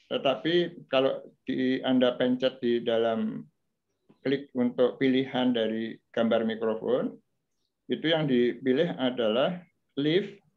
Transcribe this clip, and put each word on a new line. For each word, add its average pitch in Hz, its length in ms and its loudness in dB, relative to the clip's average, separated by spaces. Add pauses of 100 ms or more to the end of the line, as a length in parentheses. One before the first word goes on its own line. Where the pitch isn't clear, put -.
(100)
tetapi 160 800 0
kalau 135 320 0 (240)
di, 131 380 -2
Anda 127 340 2
pencet 127 400 0
di 120 240 0
dalam 113 640 -2 (800)
klik 139 320 -2
untuk 123 400 2
pilihan 127 560 2
dari 110 400 -2 (160)
gambar 113 320 0
mikrofon, 110 720 -2 (720)
itu 123 240 -2
yang 156 160 2
dipilih 131 720 2
adalah 127 640 0 (320)
live 160 480 -2 (140)